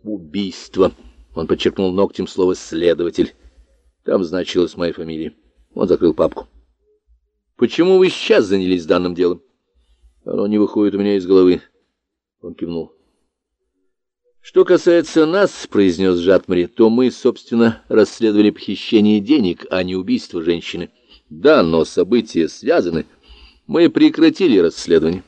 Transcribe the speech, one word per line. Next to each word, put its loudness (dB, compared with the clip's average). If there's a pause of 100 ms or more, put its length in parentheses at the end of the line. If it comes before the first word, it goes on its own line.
«Убийство». -4 (440)
Он -6
подчеркнул -2
ногтем -2
слово -2
«следователь». -4 (680)
Там -2
значилась -4
моя -6
фамилия. -12 (400)
Он -4
закрыл 2
папку. -4 (1080)
«Почему 2
вы 4
сейчас 0
занялись -2
данным 0
делом?» -2 (840)
«Оно -6
не -2
выходит 0
у -4
меня -2
из -4
головы». 4 (800)
Он -16
кивнул. -12 (1500)
«Что 2
касается 2
нас, — -2
произнёс 2
Жатмари, — 2
то 2
мы, 2
собственно, -2
расследовали 2
похищение 0
денег, -2
а -2
не -6
убийство -6
женщины. -6 (400)
Да, 2
но 0
события -2
связаны. -4 (640)
Мы 2
прекратили 2
расследование. 0